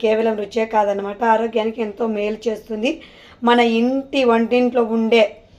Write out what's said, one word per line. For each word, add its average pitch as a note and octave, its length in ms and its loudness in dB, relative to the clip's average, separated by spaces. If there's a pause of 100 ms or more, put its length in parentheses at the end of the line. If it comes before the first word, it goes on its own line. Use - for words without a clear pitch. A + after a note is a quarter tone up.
కేవలం A3 380 2
రుచే G#3 220 -4 (100)
కాదనమాట, G3+ 480 -2 (140)
ఆరోగ్యానికి A3+ 500 -2
ఎంతో G#3 180 -6 (140)
మేలు G#3 200 -4 (100)
చేస్తుంది. A3 440 -4 (560)
మన A#3+ 120 4 (200)
ఇంటి C4+ 420 0 (100)
వంటింట్లో A#3+ 520 2 (140)
ఉండే A3+ 260 2 (360)